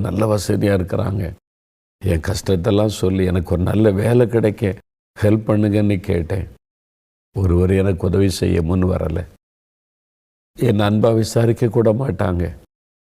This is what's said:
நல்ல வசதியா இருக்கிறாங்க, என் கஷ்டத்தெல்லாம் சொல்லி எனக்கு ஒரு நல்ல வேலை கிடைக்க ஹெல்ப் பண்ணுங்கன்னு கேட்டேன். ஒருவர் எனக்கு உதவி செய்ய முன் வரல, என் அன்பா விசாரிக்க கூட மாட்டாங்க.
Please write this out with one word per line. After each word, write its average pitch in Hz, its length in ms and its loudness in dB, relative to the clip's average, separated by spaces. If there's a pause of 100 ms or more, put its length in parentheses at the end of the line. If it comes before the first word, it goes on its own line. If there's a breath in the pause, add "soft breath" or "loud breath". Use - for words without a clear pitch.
நல்ல 95 200 -2
வசதியா 104 500 0
இருக்கிறாங்க, 98 480 -4 (760)
என் 85 260 0
கஷ்டத்தெல்லாம் 101 680 0
சொல்லி 95 320 0
எனக்கு 90 280 -2
ஒரு 87 160 0
நல்ல 107 220 4
வேலை 113 360 2
கிடைக்க 107 440 0 (440)
ஹெல்ப் 110 320 2
பண்ணுங்கன்னு 104 500 2 (120)
கேட்டேன். 87 360 -4 (920)
ஒருவர் 92 440 2
எனக்கு 95 260 -2
உதவி 95 260 2
செய்ய 90 300 -2
முன் 90 300 0
வரல, 85 340 -4 (1300)
என் 107 300 0
அன்பா 107 280 2
விசாரிக்க 113 600 0
கூட 113 160 4
மாட்டாங்க. 92 520 -2 (640)